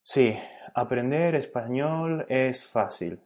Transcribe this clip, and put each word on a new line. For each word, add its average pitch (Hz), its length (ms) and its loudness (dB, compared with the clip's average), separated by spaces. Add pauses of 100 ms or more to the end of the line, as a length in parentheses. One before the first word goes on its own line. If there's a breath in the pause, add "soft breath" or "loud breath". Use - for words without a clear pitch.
Sí, 120 360 4 (380 loud breath)
aprender 131 600 2
español 151 920 -2
es 131 380 0
fácil. 90 580 -2